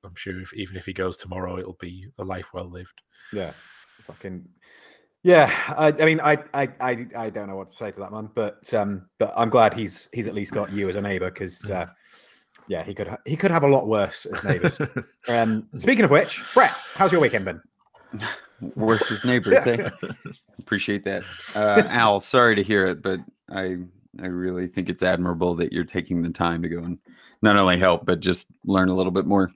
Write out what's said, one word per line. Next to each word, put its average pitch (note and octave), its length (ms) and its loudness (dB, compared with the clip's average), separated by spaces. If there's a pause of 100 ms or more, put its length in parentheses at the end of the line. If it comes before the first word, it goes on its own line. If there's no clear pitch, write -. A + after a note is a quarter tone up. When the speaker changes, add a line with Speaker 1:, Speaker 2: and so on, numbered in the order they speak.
Speaker 1:
I'm F2 120 -20
sure F#2 260 -10
if, F#2 140 -16
even F#2+ 240 -12
if - 80 -14
he F#2 80 -10
goes F#2 240 -4
tomorrow, F#2 400 -8
it'll F#2 200 -12
be F#2 280 -14 (120)
a G2 60 -10
life F#2 300 -10
well F2 160 -12
lived. F2+ 320 -20 (320)
Speaker 2:
Yeah. F#2 180 -8 (540)
Fucking, F#2 420 -16 (720)
yeah. E3+ 300 8 (240)
I, D#3 120 4
I D3+ 180 2
mean, D#3+ 160 4
I, D3+ 160 4 (160)
I, C#3 140 -2 (120)
I, B2 260 -4 (100)
I A2+ 140 -8
don't G#2 180 -10
know G2 80 -10
what G2 120 -12
to - 80 -20
say G#2+ 140 -10
to G2 100 -16
that, G2 120 -12
man, G#2+ 220 -12
but, - 380 -6
um, G2+ 460 -2
but A2 180 0
I'm A#2 140 2
glad A2 240 6
he's, - 400 -8
he's A2+ 120 -6
at G2 80 -8
least G#2 180 -8
got G2+ 200 -6
you G2+ 160 -4
as F#2 80 -4
a G2+ 60 -4
neighbor F#2 280 -4
'cause, F#2 380 -12
Speaker 1:
Mm. G2 60 -4
Speaker 2:
uh, F2 120 -6 (800)
yeah, F2 160 -6
he G2+ 120 -12
could G2 140 -8
ha-, G#2 180 -12
he C#3+ 100 -4
could G3 140 2
have E3 120 2
a C#3+ 60 6
lot C3+ 200 4
worse G#2 360 -2
as - 180 -10
neighbors. - 380 0 (240)
Speaker 1:
<laughs> - 240 -14
Speaker 2:
Um, A2+ 480 0
speaking A3+ 300 2
of C3 40 4
which, - 320 2 (120)
Brett, A3+ 180 6 (220)
how's F#3+ 180 2
your F3 80 4
weekend A2+ 240 2
been? F2 160 -8 (520)
Speaker 3:
<laughs> G#2+ 80 -12 (540)
Worse A2 380 2
as G#2+ 120 -6
neighbors, B2 420 4
eh? A#2 240 0 (340)
Speaker 2:
<laughs> - 340 -20
Speaker 3:
Appreciate G2+ 460 -4
that. F#2+ 180 -4 (320)
Uh, G#2 340 4
Al, G#2+ 340 4
sorry A#2+ 340 4
to G2+ 60 0
hear G2 240 2
it, E2+ 160 -2
but F#2 180 -2 (300)
I, F#2 260 -6 (460)
I F#2 40 -8
really F2+ 400 -4
think F2+ 220 -6
it's F2+ 140 -4
admirable F2 540 0
that E2+ 180 -4
you're F2+ 100 -2
taking F2 380 -4
the F2 80 -4
time E2+ 320 -4
to E2+ 80 -4
go E2+ 80 -6
and F2 200 -8 (440)
not G#2 160 6
only F#2 200 6
help, F2+ 280 4
but F2 140 2
just F2+ 260 -2 (180)
learn F#2+ 240 2
a F#2 60 2
little F#2 180 0
bit F#2 140 0
more F#2+ 300 2